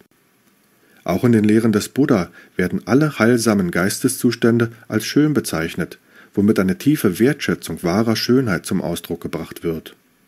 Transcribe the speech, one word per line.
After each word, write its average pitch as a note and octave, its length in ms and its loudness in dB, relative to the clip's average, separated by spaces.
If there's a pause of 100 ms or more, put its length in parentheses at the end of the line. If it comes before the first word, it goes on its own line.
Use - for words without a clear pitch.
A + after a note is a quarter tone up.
(1040)
Auch F#2 220 -2
in A#2+ 80 6
den G#2+ 120 4
Lehren A2 280 4
des G2+ 160 0
Buddha A#2 420 0 (260)
werden F2+ 280 -2
alle C#3+ 340 0
heilsamen A2 520 2
Geisteszustände A#2 1000 0 (160)
als A2 200 -4
schön D3+ 260 2
bezeichnet, E2 640 -4 (360)
womit G#2 240 2
eine F#2 180 0
tiefe A2+ 420 0
Wertschätzung G#2 640 -2
wahrer G#2+ 340 0
Schönheit A#2+ 500 0
zum F#2 160 -4
Ausdruck E2+ 400 -8
gebracht - 420 -12
wird. D#2+ 320 -8 (320)